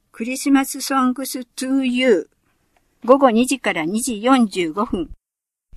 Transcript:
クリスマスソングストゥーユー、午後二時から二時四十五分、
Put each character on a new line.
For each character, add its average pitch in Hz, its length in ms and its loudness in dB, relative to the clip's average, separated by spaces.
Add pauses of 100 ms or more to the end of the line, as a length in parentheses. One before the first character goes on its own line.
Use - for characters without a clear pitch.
(120)
ク - 120 -12
リ 254 140 -6
ス 277 140 -2
マ 269 140 4
ス 269 160 -10
ソ 269 200 -2
ン 254 120 2
グ 262 120 -8
ス 254 200 -10
ト - 200 -10
ゥ 269 160 0
ー 262 40 -2
ユ 247 440 2 (720)
ー、 220 40 -2
午 262 100 8
後 269 140 4
二 233 160 2
時 262 120 -4
か 196 140 -2
ら 165 100 -2
二 208 180 -4
時 214 200 -6
四 247 260 2
十 180 240 -2
五 208 140 -4
分、 175 240 -6 (680)